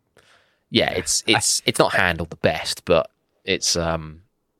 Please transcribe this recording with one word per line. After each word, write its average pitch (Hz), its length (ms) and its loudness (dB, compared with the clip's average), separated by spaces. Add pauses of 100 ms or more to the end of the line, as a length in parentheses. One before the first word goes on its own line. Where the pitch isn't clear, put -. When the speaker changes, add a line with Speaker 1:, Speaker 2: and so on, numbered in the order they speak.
(720)
Speaker 1:
yeah, 95 220 2
Speaker 2:
Yeah. - 60 -4
Speaker 1:
it's, - 280 -2
Speaker 2:
I 117 60 4
Speaker 1:
it's, - 340 0
it's - 140 0
not 123 140 2
handled 85 360 0
the - 60 -16
best, - 480 -2
but 82 260 2 (340)
it's, 90 300 0
um, 82 460 -4 (400)